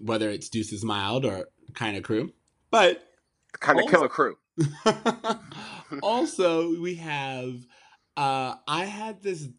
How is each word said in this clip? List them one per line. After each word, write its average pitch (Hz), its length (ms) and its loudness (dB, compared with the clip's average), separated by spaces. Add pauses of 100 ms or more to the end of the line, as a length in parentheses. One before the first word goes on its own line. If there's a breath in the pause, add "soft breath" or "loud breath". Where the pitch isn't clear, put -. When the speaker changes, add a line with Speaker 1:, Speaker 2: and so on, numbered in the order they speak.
Speaker 1:
whether 110 280 -2
it's 101 200 -6
Deuces 107 360 -4
Mild 110 400 -2
or 95 240 -4 (260)
Kinda 101 280 -4
Crew. 117 300 -2 (380)
But 185 320 6 (580)
Speaker 2:
Kinda 131 220 4
Speaker 1:
also 120 80 -2
Speaker 2:
Killer 156 180 6
Crew. 123 280 0 (480)
Speaker 1:
<laughs> - 1160 -2
Also, 170 760 2
we 180 140 -4
have, 135 600 -6 (600 soft breath)
uh, 135 380 0 (120)
I 160 200 0
had 208 360 -10
this 175 240 -6 (120)